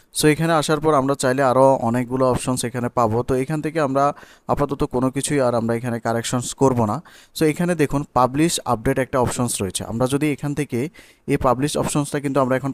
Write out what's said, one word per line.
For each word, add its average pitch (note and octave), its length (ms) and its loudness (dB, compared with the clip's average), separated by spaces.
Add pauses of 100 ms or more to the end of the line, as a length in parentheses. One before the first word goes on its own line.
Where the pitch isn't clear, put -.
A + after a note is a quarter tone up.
(140)
So, - 120 0
এখানে D#3 260 2
আসার D3+ 280 0
পর D#3 140 2
আমরা C#3 200 2
চাইলে C3+ 280 0
আরও C3 400 6
অনেকগুলো B2+ 480 0
অপশনস B2+ 340 -2
এখানে A#2+ 240 -4
পাবো। A#2 340 0
তো C3 120 -2
এখান C#3+ 280 -2
থেকে D#3 180 -4
আমরা C#3 340 2 (340)
আপাতত C#3 360 0
কোনো B2+ 260 0
কিছুই C#3 300 -2
আর A#2+ 140 2
আমরা A2+ 200 0
এখানে A#2 260 -4
কারেকশনস A#2 540 -2
করব B2+ 300 2
না। A2 180 -2 (340)
So, D#3+ 80 0
এখানে F3 300 0
দেখুন D3 380 0
পাবলিশ C3 520 2
আপডেট B2 340 0
একটা B2+ 220 0
অপশনস A#2+ 420 -2
রয়েছে। F#2 220 -6
আমরা A#2 220 -2
যদি C#3+ 260 0
এখান C#3+ 220 -6
থেকে C3+ 340 -4 (380)
এই C#3 100 2
পাবলিশ C3 400 0
অপশনসটা C#3+ 440 -2
কিন্তু C#3 200 0
আমরা B2+ 160 2
এখন C3+ 180 -4